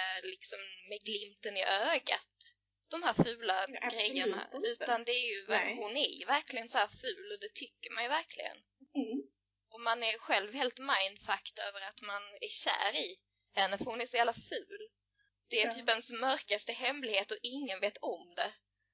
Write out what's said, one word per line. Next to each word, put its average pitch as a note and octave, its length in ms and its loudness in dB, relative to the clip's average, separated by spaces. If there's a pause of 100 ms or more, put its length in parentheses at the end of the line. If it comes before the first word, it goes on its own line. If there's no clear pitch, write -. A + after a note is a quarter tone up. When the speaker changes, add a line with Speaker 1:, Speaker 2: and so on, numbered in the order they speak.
(240)
Speaker 1:
liksom F#3+ 360 -8 (300)
med G#3 100 -8
glimten G3+ 580 -6
i F#3 60 2
ögat, A3+ 680 2 (580)
de E4+ 140 -4
här C4+ 100 4
fula G#3+ 540 2
Speaker 2:
Ja, C4 140 -10
absolut A3+ 300 2
Speaker 1:
grejerna. G#3+ 420 0
Speaker 2:
inte. C#4+ 160 -2
Speaker 1:
Utan A#3 340 0
det A#3+ 80 -2
är B3 240 2
ju G3 100 -8
ver-, G3+ 200 2
Speaker 2:
Nej. G#3 120 -2
Speaker 1:
hon C#4+ 200 -4
är B3 220 2
ju F3 60 -10
verkligen A#3+ 420 0
så B3+ 100 -2
här G#3 100 4
ful, G#3 460 -8
och G3+ 60 -10
det G#3 140 -10
tycker - 420 -12
man A3+ 80 0
ju A#3+ 60 -2
verkligen. - 480 -4 (380)
Speaker 2:
Mm. B3 260 0 (480)
Speaker 1:
Och A3+ 120 -16
man A#3 220 2
är A3 140 0
själv G#3+ 360 2
helt B3+ 260 0
mindfucked G3+ 880 0
över G3+ 140 -6
att G3+ 200 -12
man G3+ 200 -4 (200)
är G#3+ 80 -6
kär - 460 2
i A#3 240 -2 (340)
henne, G3 240 4
för E3+ 80 -4
hon A#3 160 -4
är C4 40 -2
så B3 120 -2
jävla A#3 160 6
ful. G4+ 560 -10 (600)
Det A3 120 4
är A3 40 6
Speaker 2:
Ja. A#3 80 2
Speaker 1:
typ A#3+ 160 0
ens A3+ 220 2
mörkaste B3+ 640 2
hemlighet A#3 580 0
och G#3 100 0
ingen A#3+ 380 -4
vet - 220 0
om F3 340 -6
det. G3+ 180 2 (400)